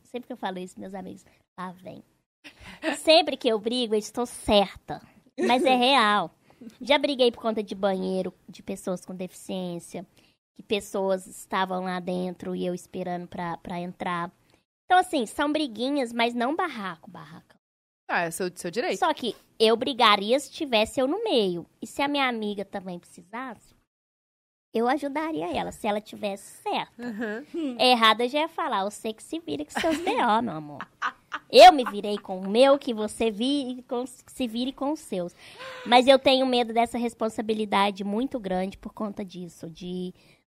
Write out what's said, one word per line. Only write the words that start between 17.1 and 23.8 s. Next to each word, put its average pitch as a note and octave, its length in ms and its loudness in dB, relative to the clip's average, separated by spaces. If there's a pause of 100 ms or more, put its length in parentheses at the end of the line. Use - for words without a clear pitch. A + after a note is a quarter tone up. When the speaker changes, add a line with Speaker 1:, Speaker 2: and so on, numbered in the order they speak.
Speaker 1:
barraca. E3 460 -20 (520)
Speaker 2:
Ah, G#3+ 140 0
é E3 80 -4
seu, F3+ 240 -4
seu - 140 -8
direito. A3 300 -4
Speaker 1:
Só E4+ 140 2
que B3 220 -6 (240)
eu A3 160 6
brigaria A3+ 640 2
se - 120 -8
tivesse A#3+ 480 0
eu C4 80 2
no F#4 160 -2
meio. G3+ 420 0 (160)
E A#3 60 -12
se - 140 -8
a C#4+ 60 0
minha C#4+ 200 0
amiga G#3 380 -4
também F#3 340 -10
precisasse, A3 720 -16 (1000)